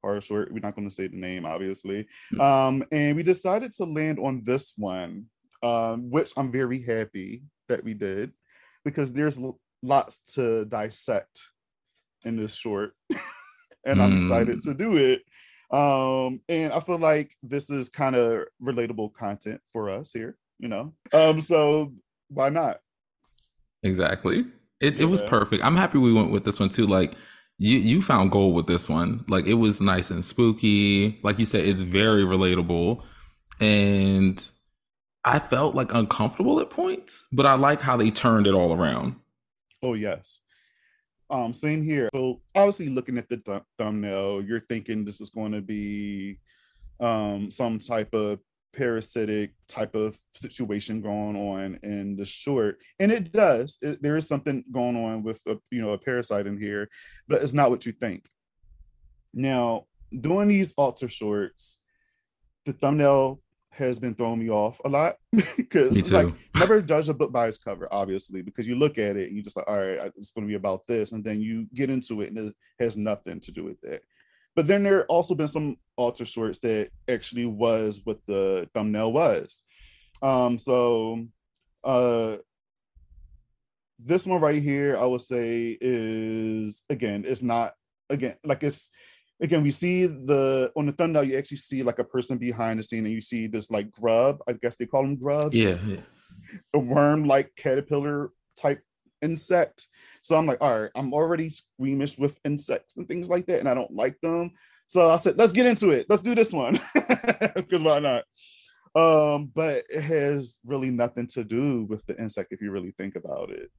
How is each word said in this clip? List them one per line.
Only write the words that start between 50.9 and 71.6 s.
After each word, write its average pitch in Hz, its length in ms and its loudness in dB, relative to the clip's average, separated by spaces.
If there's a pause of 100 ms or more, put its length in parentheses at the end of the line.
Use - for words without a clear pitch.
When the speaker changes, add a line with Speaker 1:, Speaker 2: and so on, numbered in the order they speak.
Speaker 1:
going 104 340 -6
on 95 460 -8
in 101 340 -8
the 98 80 -8
short. 113 540 -2 (220)
And 202 120 4
it 202 200 -2
does. 147 500 2
It, 147 180 -6
there 143 160 0
is 156 120 -2
something 139 440 -4
going 123 240 -2
on 110 280 -4
with 110 240 -6
a, 107 100 -4 (140)
you 123 100 -4
know, 107 80 -4
a 104 80 -2
parasite 110 480 -4
in 101 160 -8
here, 104 260 -6 (400)
but 135 140 2
it's 139 100 -4
not 139 200 4
what 123 160 -4
you 113 60 -8
think. 107 340 -8 (1080)
Now, 123 520 -2 (360)
doing 185 280 2
these 196 280 4
Alter 131 320 0
shorts, - 720 -6 (880)
the 143 60 -6
thumbnail 139 680 4 (300)
has 127 260 -2
been 117 160 -6
throwing 117 260 -2
me 113 120 -4
off 107 340 0
a 139 40 -2
lot 147 260 2 (100)
<laughs> - 460 0
'cause 135 240 4
Speaker 2:
Me 101 60 6
Speaker 1:
it's 90 100 0
like, 87 160 6
Speaker 2:
too. 82 80 -4 (220)
Speaker 1:
never 185 220 6
judge 156 300 0
a 156 60 0
book 120 160 -2
by 117 160 2
its 110 100 -4
cover, 92 340 -8
obviously, 95 520 -4
because 104 240 -10
you 120 80 -4
look 143 240 2
at 104 180 0
it 95 120 -4
and 98 60 -10
you 107 60 -8
just 104 160 -12
like, - 100 -6
"All 104 100 -2
right, 95 220 -4
I, - 60 -8 (100)
it's 101 160 -18
gonna 107 160 -8
be 104 80 -4
about 95 300 -4
this," 110 260 -2
and 110 120 -8
then 107 180 -4
you 113 320 -6